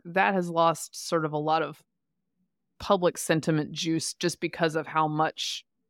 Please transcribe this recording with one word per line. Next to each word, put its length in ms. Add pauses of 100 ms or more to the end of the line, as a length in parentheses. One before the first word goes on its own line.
that 280
has 160
lost 580
sort 180
of 60
a 60
lot 240
of 200 (1000)
public 380
sentiment 540
juice 420
just 260
because 360
of 100
how 220
much 560 (260)